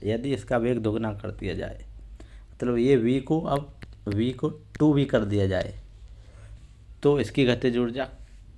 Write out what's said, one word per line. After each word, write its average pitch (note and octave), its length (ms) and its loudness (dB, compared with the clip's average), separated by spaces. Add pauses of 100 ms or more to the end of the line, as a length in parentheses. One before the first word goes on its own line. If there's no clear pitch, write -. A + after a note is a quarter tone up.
यदि A#2+ 280 0
इसका B2 240 -2
वेग A#2+ 220 2
दोगुना A2 340 -2
कर G#2+ 180 -10
दिया G2 240 -6
जाए, - 280 -8 (680)
मतलब A#2+ 260 0
ये C3 200 6
वी B2 240 4
को, D#3+ 200 0
अब D3 320 -4 (340)
वी A2 240 0
को D3+ 180 -4 (300)
टू D3+ 140 6
वी C#3 120 4
कर A2+ 200 2
दिया G2+ 220 2
जाए F#2 260 -2 (1300)
तो C#3+ 160 6
इसकी B2 260 2
गतिज A#2+ 320 2
ऊर्जा B2 320 -2 (480)